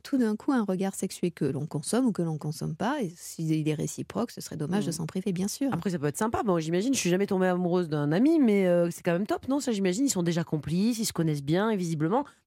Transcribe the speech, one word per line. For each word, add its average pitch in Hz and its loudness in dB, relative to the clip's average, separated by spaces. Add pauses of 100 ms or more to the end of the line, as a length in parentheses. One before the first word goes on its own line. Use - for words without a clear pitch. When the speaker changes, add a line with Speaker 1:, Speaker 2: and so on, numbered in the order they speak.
Speaker 1:
tout - -2
d'un 220 2
coup - -2
un 240 4
regard 190 -2
sexué - -4
que - -4
l'on 151 -2
consomme 226 0
ou 214 2
que 180 0
l'on 160 -2
consomme 156 -6
pas, 262 -2
et 175 -4
s'il 156 -2
est 151 2
réciproque, 165 -4
ce - -14
serait - -12
dommage 170 -2
de 175 -4
Speaker 2:
Mm. 165 -2
Speaker 1:
s'en 160 -6
priver, 185 -4
bien 185 -2
sûr. 269 -2
Speaker 2:
Après, 175 -2
ça 170 -2
peut 143 0
être 147 -2
sympa. 226 0
Bon, 190 2
j'imagine, 175 0
je - 0
suis 175 2
jamais 196 2
tombée 190 2
amoureuse 180 2
d'un 147 0
ami, 285 4
mais, 202 4
euh, 175 4
c'est - -10
quand 175 0
même 175 0
top, - -4
non ? 277 2
Ça, 262 -2
j'imagine, 196 2
ils 269 2
sont 185 0
déjà 170 2
complices, 180 0
ils 220 -2
se - -4
connaissent 151 0
bien, 180 2
et 214 0
visiblement, 170 0 (220)